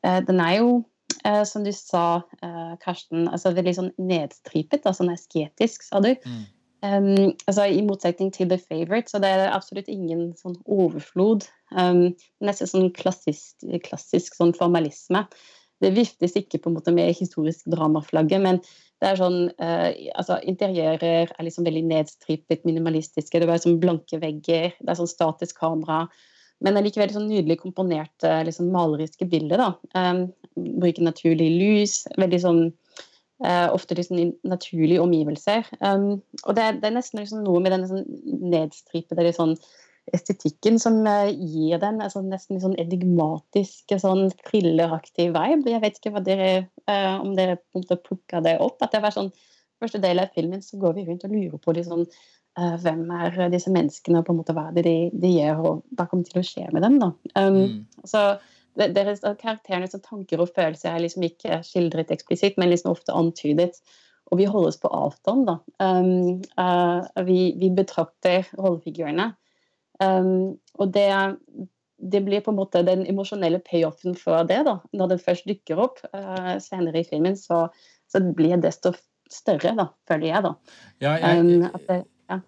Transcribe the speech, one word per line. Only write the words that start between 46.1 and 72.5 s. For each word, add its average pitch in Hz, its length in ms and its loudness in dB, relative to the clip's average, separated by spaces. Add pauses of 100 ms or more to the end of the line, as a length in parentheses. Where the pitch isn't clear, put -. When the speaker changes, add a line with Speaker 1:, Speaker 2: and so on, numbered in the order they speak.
Speaker 1:
hva 202 100 -4
dere, 190 440 0 (200)
eh, 196 320 0
om 196 160 -4
dere 185 220 2
på - 220 -10
en 180 40 -8
måte 180 200 -2
plukket 180 400 -6
det 165 180 2
opp, - 200 -2
at - 100 -4
det 214 100 0
var 208 100 0
sånn, 196 200 -6 (500)
første 220 180 -6
del 180 200 2
av 190 140 0
filmen 175 280 -4
så - 180 -18
går 175 160 2
vi 196 100 -6
rundt 175 200 -8
og 196 60 -6
lurer 180 280 -4
på 165 160 -2
litt 175 120 -6
sånn, 170 180 -2 (520)
eh, 175 200 -2
hvem 170 340 -2
er 175 380 -2
disse 180 240 -2
menneskene, 170 460 2
og 165 80 -2
på - 40 -10
en 170 120 2
måte 160 100 -4
hva 160 160 -6
er 170 60 -6
det 170 100 2
de, 165 240 2 (100)
de 180 80 2 (120)
gjør, 156 260 0
og 160 180 -2 (120)
hva 175 120 -4
kommer 180 220 -2
til 180 120 -4
å 180 40 -4
skje - 260 -10
med 156 120 0
dem, 262 160 6
da. 185 120 2 (240)
Ehm, 196 220 4
Speaker 2:
Mm. 113 280 0 (200)
Speaker 1:
så 202 340 2 (380)
det, 190 160 2
deres, 202 280 0
karakterene 208 680 -4
som 196 120 -14
tanker 190 380 -8
og 175 140 0
følelser 170 400 -2
er 165 80 -2
liksom 170 220 -4
ikke 165 400 -4
skildret 165 480 -2
eksplisitt, 185 460 -2
men 180 120 2
liksom 175 220 2
ofte - 200 -6
antydet, 165 680 0 (500)
og 180 60 0
vi 196 80 4
holdes 185 320 0
på - 140 -4
avstand, 208 560 0
da. 165 100 -2 (220)
Ehm, 185 640 2 (140)
eh, 175 640 0
vi, 185 340 2
vi 185 140 2
betrakter 185 720 0 (100)
rollefigurene. 170 760 -4 (680)
Ehm, 190 580 2 (220)
og 196 120 0
det, 202 160 4 (920)
det 190 260 0
blir 202 160 0
på 220 100 -4